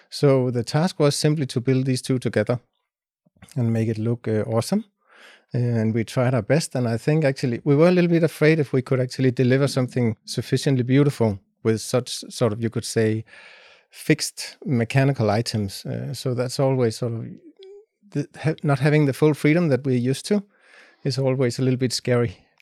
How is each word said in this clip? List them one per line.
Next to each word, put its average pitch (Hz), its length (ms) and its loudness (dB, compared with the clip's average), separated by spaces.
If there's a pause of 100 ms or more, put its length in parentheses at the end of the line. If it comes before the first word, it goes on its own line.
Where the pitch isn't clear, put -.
(100)
So 135 400 2
the 120 120 -2
task 156 380 -2
was 147 160 2
simply 151 300 0
to - 140 -4
build 131 260 2
these 127 160 0
two 131 160 0
together 117 420 -2 (960)
and 117 160 0
make 113 160 0
it 107 100 -2
look, 117 300 -4
uh, 107 180 0
awesome. 147 380 0 (680)
And 117 420 0
we 113 100 0
tried 127 300 0
our 117 80 0
best. 143 340 0
And 123 100 0
I 117 100 -2
think 151 280 0
actually 135 400 -2
we 147 100 4
were 156 140 6
a 180 40 4
little 175 180 2
bit 165 120 2
afraid 156 380 2
if 139 120 -4
we 131 100 2
could 127 180 0
actually 131 320 0
deliver 131 360 2
something 123 560 -2
sufficiently 127 600 -2
beautiful 127 560 2 (240)
with 110 160 2
such - 300 -2 (200)
sort 113 220 0
of, 120 100 -8
you 110 80 0
could 113 140 -6
say, 110 400 0 (680)
fixed - 720 -4
mechanical 135 680 2
items. 107 540 -2
Uh, 131 300 -8
so 127 200 -6
that's 123 260 -4
always 127 380 0
sort 117 160 -4
of 117 100 -8 (840)
the, - 180 -4 (100)
ha-, 156 240 -2
not 143 160 0
having 151 280 2
the 135 60 0
full 151 220 2
freedom 160 360 2
that 135 140 0
we're 127 260 0
used - 160 -6
to 208 180 0 (580)
is 131 160 -4
always 131 400 0
a 131 40 -2
little 127 160 2
bit 123 140 -2
scary. 120 440 0 (240)